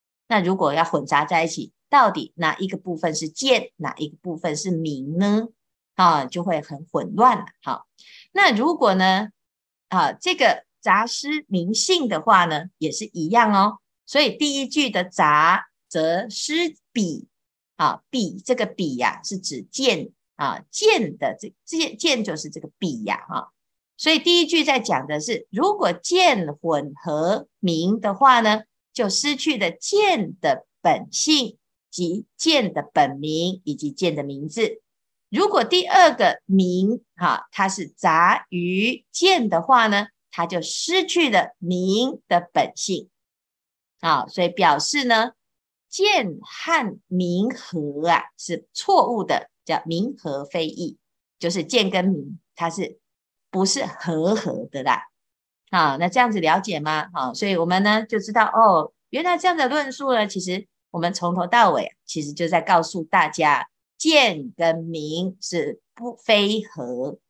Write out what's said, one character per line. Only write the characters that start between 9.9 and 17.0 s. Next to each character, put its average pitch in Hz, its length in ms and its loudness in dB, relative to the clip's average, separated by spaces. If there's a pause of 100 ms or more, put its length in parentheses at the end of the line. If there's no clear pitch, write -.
这 349 220 -4
个 202 320 2 (120)
杂 208 280 2
失 294 420 -6
明 180 240 -2
性 320 340 0
的 175 140 -2
话 185 240 6
呢， 160 220 -2 (100)
也 151 160 -4
是 214 220 -10
一 160 140 -4
样 220 260 4
哦。 202 240 2 (260)
所 - 160 0
以 233 160 0
第 277 240 -2
一 262 80 -6
句 277 220 -2
的 277 140 -2
杂 160 640 2 (200)
则 170 400 -2
失 311 480 -4 (160)
彼， 180 360 -4 (480)